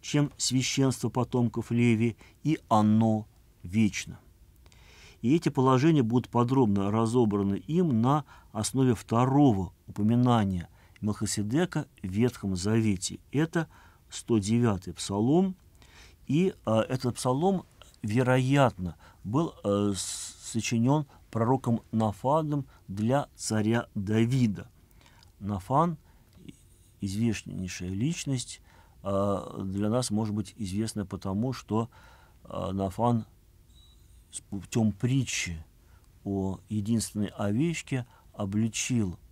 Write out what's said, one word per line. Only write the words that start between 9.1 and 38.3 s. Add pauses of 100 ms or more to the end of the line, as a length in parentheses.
упоминания (320)
Мелхиседека (140)
в
Ветхом
Завете. (120)
Это (400)
сто
девятый
псалом, (720)
и, (120)
а,
этот
псалом, (360)
вероятно, (280)
был, (100)
э,
с-, (160)
сочинён (260)
пророком (100)
Нафаном (220)
для
царя
Давида. (720)
Нафан, (1040)
известнейшая
личность, (400)
а,
для
нас
может
быть
известна
потому,
что, (560)
а,
Нафан (1040)
с
путём
притчи (600)
о (100)
единственной
овечке (280)